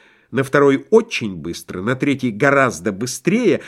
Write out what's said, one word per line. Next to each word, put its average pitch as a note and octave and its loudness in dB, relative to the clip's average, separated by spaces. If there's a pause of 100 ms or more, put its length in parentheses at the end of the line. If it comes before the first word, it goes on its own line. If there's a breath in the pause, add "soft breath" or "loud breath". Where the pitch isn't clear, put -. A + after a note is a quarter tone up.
(320 soft breath)
На C3 -2
второй C#3 2
очень B2 0
быстро, E2+ -10
на A#2+ -2
третьей C3 -2
гораздо A2 0
быстрее, B2+ 0